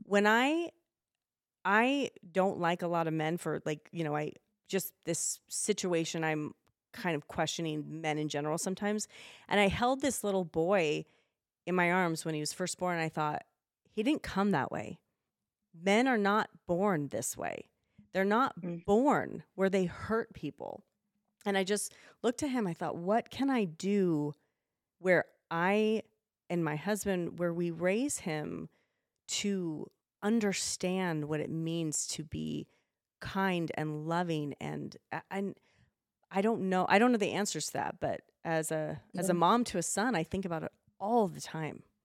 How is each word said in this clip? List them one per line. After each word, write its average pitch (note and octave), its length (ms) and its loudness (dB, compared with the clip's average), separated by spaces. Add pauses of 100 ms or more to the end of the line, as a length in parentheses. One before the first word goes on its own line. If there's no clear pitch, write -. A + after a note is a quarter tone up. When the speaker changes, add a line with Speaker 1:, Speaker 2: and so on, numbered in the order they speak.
Speaker 1:
when G3+ 220 4
I, C#4 460 4 (920)
I A#3+ 460 4 (220)
don't F#3 260 2
like E3+ 240 0
a F3 40 0
lot E3+ 220 0
of D#3+ 60 0
men D#3+ 240 0
for, D#3 260 -4
like, D#3 280 -6
you E3 120 -4
know, D3 100 -2
I D3+ 200 -4 (340)
just, - 240 -4 (140)
this - 420 -4
situation, E3+ 760 -2
I'm D#3 300 -2 (400)
kind E3+ 240 -2
of D3 120 -8
questioning D#3 720 -4
men D3+ 160 0
in D3+ 100 -2
general D3+ 300 -2
sometimes. G#3 500 -2 (400)
And G3 100 2
I G3+ 100 6
held B3 340 0
this C#4 200 0
little G3 220 0
boy D#3+ 640 2 (580)
in F3 100 -2
my F3 160 4
arms F3 360 0
when D#3+ 80 -2
he D3+ 60 -2
was D3+ 120 -4
first F3+ 260 -6
born. F3+ 200 -2
I D#3+ 100 0
thought, D3+ 380 -4 (420)
"He A3 140 -4
didn't C#4 200 0
come G3+ 280 0
that C#3 200 2
way. A#2 280 -8 (760)
Men G3 340 4
are B3 120 4
not G3+ 320 2 (160)
born F3 420 2
this - 300 -4
way. - 320 -6 (420)
They're G3 260 2
not B3+ 220 0
Speaker 2:
Mm. E3+ 240 -6
Speaker 1:
born G3+ 600 2 (100)
where F#3+ 160 2
they F#3 160 2
hurt - 480 -4
people." - 500 -10 (640)
And G3+ 100 2
I G3 80 2
just G3+ 300 -4 (280)
looked B3 180 0
to D4+ 80 0
him. B3 180 0
I E3+ 80 -2
thought, D#3+ 220 -4
"What G3 340 0
can C4+ 180 -2
I B3 160 2
do E3+ 680 2 (640)
where F3 280 4 (240)
I G#3 520 2 (460)
and F3 160 0
my D3+ 120 0
husband, F3+ 640 -2
where F3 140 0
we F3 180 0
raise F#3+ 500 0
him D3+ 500 -4 (560)
to F3+ 600 -2 (360)
understand F#3 1080 0
what D3+ 120 -2
it - 100 -4
means E3 560 -2
to - 180 -6
be D#3 420 -6 (540)
kind F#3 540 -2
and D3+ 340 -4
loving?" E3 520 -2
And, D3+ 360 -8 (340)
and G3 280 -4 (720)
I F#3+ 100 0
don't G3 300 2
know, F#3 180 2
I G3 100 8
don't B3 140 6
know A3+ 60 4
the F3+ 140 0
answers E3 340 -2
to - 80 -10
that, - 260 -4
but B2 220 -2 (200)
as D#3+ 300 -2
a, D#3 300 -4 (140)
as F3+ 120 -2
a F3+ 60 4
Speaker 2:
Yeah. E3+ 100 4
Speaker 1:
mom A3+ 200 6
to - 140 -4
a E3+ 40 0
son, A3 320 0
I E3 100 0
think F#3+ 220 -4
about E3 160 -4
it - 100 -8 (260)
all G#3+ 300 2
the D3 140 -12
time. - 400 -8 (220)